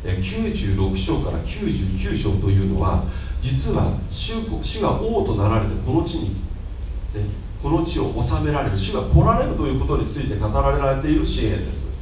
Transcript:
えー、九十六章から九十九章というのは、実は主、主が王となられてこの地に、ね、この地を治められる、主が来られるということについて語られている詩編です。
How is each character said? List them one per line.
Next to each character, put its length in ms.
え 100
ー、 100
九 280
十 240
六 220
章 220
か 100
ら 160
九 240
十 160
九 220
章 200
と 120
い 160
う 80
の 80
は、 220
実 340
は 200
主、 240
主 180
が 180
王 240
と 120
な 140
ら 100
れ 80
て 80
こ 60
の 120
地 120
に、 140
ね、 60
こ 80
の 160
地 140
を 120
治 320
め 80
ら 120
れ 80
る、 60
主 160
が 100
来 200
ら 140
れ 100
る 80
と 120
い 100
う 20
こ 60
と 120
に 100
つ 100
い 100
て 120
語 100
ら 460
れ 80
て 60
い 100
る 80
詩 140
編 280
で 60
す。 100